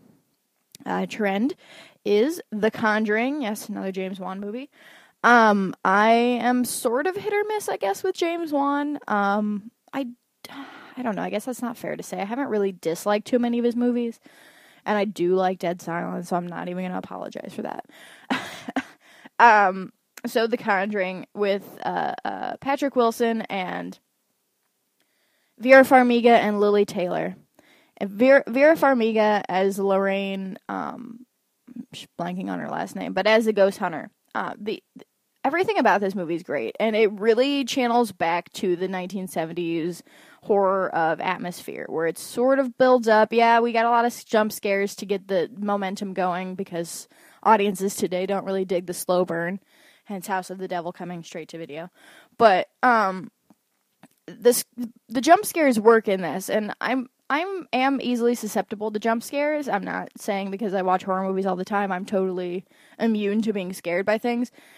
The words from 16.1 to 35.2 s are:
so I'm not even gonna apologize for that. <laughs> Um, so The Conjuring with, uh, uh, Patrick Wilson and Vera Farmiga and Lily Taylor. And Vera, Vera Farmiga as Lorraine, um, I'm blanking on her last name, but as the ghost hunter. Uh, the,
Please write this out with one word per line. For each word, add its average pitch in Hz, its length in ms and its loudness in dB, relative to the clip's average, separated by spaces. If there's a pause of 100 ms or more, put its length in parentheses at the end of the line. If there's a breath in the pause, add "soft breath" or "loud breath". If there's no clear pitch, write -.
so 180 80 -2
I'm 175 100 -4
not 175 220 -10
even 180 160 -8
gonna 180 140 -6
apologize - 560 -12
for - 80 -10
that. - 220 -10 (460 loud breath)
<laughs> 262 100 -2 (1000 loud breath)
Um, 202 520 6 (340)
so 233 200 0
The 233 100 -2
Conjuring 196 800 -2
with, 202 340 -2 (140)
uh, 175 320 -4 (100)
uh, - 340 -8
Patrick 277 360 -4
Wilson 226 480 0
and 180 560 -8 (1600)
Vera 262 240 10
Farmiga 247 440 6
and 208 340 6
Lily 202 240 4
Taylor. 175 500 -4 (640 soft breath)
And 202 140 -6
Vera, 262 360 6
Vera 285 300 4
Farmiga 220 720 2
as 190 280 0
Lorraine, 196 800 -2 (120)
um, - 580 -10 (420)
I'm 240 160 -16 (320)
blanking 180 320 -8
on 180 120 -6
her 147 80 -10
last 175 260 -8
name, 185 180 -8
but 190 140 0
as 220 200 4
the 220 60 2
ghost 196 260 4
hunter. 170 300 -6 (280)
Uh, 190 200 -6
the, 208 240 -8 (640)